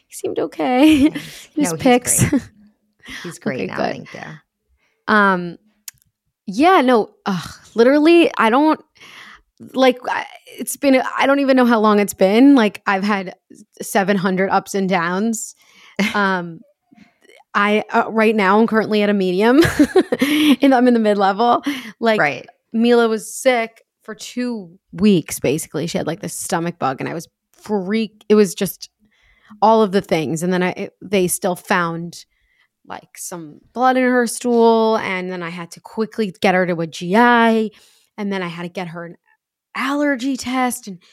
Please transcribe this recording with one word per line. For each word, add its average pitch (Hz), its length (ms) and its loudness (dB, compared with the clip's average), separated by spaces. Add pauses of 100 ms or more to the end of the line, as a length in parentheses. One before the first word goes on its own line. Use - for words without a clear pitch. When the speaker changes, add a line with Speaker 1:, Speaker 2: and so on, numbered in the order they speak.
Speaker 1:
he - 80 -20
seemed - 240 -8
okay 294 680 2
<laughs> - 20 -
in 294 60 0
Speaker 2:
Nice. - 320 -14 (100)
Speaker 1:
his - 20 -4
Speaker 2:
No, 294 140 -2
he's 151 100 -8
Speaker 1:
pics. - 480 2
Speaker 2:
great. 247 120 0 (400)
Speaker 1:
<laughs> - 420 -20
Speaker 2:
He's 170 160 -12
great 131 220 -6
Speaker 1:
Okay, - 40 -6
Speaker 2:
now, - 120 -10
Speaker 1:
good. 143 140 -4
Speaker 2:
thank - 220 -14
you. - 80 -16 (840)
Speaker 1:
Um, 190 500 0 (880)
yeah, 302 360 4
no, 247 340 2 (100)
ugh, 185 240 -6 (240)
literally, 302 640 6
I 220 140 2
don't, 294 280 2 (920)
like, 254 240 2 (120)
I, - 160 -6 (320)
it's - 180 -10
been, 262 260 2 (160)
I 262 100 0
don't 285 120 2
even 269 160 2
know 254 100 4
how 233 140 2
long 208 200 4
it's 202 160 -2
been. 233 400 6
Like, 214 320 0
I've 196 160 -2
had 196 320 -4 (440)
seven 202 380 0
hundred 190 320 0
ups - 240 -2
and 190 160 -2
downs. 190 680 -2 (440)
Speaker 2:
<laughs> 214 160 -2
Speaker 1:
Um, 180 460 -2 (920)
I, 208 380 0
uh, 226 180 0
right 220 260 2
now, 202 240 2
I'm 233 60 4
currently 214 380 0
at 202 60 0
a 208 40 0
medium 202 440 2
<laughs> - 640 0 (400)
and 269 120 4
I'm 247 140 4
in 240 80 4
the 226 40 2
mid-level. 208 640 0 (360)
Like, 226 200 0
Speaker 2:
Right. 143 280 -2 (260)
Speaker 1:
Mila 233 340 2
was 220 240 -6
sick 233 520 -2 (180)
for 214 140 -18
two 220 640 -10 (140)
weeks, 185 460 2
basically. 147 460 -4
She - 140 -6
had, - 80 -6
like, 165 140 -8
this 170 120 -12
stomach 170 460 -6
bug 131 200 -4
and 139 80 -8
I 143 60 -8
was 165 140 -12 (240)
freak-, 208 800 -6
it 214 60 6
was 208 200 4
just - 340 -8 (720)
all 220 220 4
of 190 80 0
the 196 100 0
things. 160 400 -4
And 180 100 -2
then 180 120 0
I, 180 60 0
it, - 240 -10 (100)
they 185 240 0
still 180 280 -4
found, 170 720 -4 (640)
like, - 280 -18
some 165 440 -16 (140)
blood 254 220 0
in 254 80 2
her 247 220 2
stool, 226 720 2
and 185 340 -6
then 180 120 -8
I 165 60 -8
had 175 220 -12
to - 100 -20
quickly 214 600 -6
get 185 140 2
her 185 100 2
to 170 160 -4
a 165 60 -6
G 175 280 -6
I, 226 540 4 (480)
and 202 160 -6
then 190 80 -4
I 175 60 -6
had 170 160 -12
to 175 60 -10
get 180 180 -10
her 170 180 -14
an 170 120 -18 (580)
allergy 277 600 -4
test. 247 520 -6
And 180 120 -16 (140)